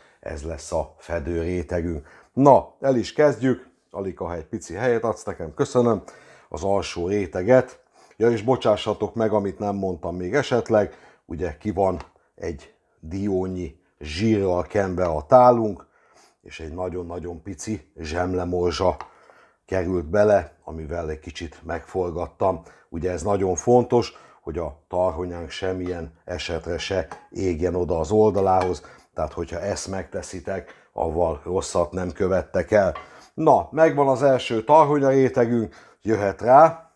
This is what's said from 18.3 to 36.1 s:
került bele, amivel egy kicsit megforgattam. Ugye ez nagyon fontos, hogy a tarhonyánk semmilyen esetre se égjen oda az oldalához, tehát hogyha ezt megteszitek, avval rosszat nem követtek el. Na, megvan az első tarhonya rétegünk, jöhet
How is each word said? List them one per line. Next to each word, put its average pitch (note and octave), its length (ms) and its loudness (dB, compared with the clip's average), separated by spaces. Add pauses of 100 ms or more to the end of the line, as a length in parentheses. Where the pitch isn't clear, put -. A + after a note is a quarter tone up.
került F2+ 400 -2
bele, G2+ 580 2
amivel D#2+ 460 -8
egy D2+ 100 -8
kicsit - 440 -14
megforgattam. E2+ 1000 -4 (280)
Ugye D#2+ 220 -4
ez E2+ 120 -6
nagyon F#2+ 320 0
fontos, A#2+ 580 4 (280)
hogy D#2+ 160 -10
a D#2 300 -10
tarhonyánk F2 600 -4
semmilyen F2+ 640 -8 (120)
esetre E2+ 520 -6
se F#2 300 -4 (220)
égjen F2 460 -2
oda F2 240 -2
az D#2+ 120 -4
oldalához, F#2+ 680 2 (360)
tehát D#2 160 -4
hogyha E2+ 260 -8
ezt F#2+ 280 -6
megteszitek, F#2+ 1080 -10
avval D#2+ 500 -2
rosszat F2 480 -2
nem F2+ 200 -4
követtek F2+ 600 -2
el. G2 220 4 (400)
Na, C3+ 380 4
megvan C#3+ 360 4
az C3 160 2
első B2 400 2
tarhonya D3 460 6
rétegünk, A#2+ 640 2 (260)
jöhet G2+ 400 0